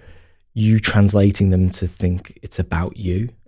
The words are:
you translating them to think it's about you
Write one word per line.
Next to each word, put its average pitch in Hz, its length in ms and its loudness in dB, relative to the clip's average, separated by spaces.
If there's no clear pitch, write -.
you 110 280 2
translating 101 720 2
them 92 200 2
to 90 160 -6
think 90 560 -6
it's - 160 -12
about 87 380 -6
you 101 340 -4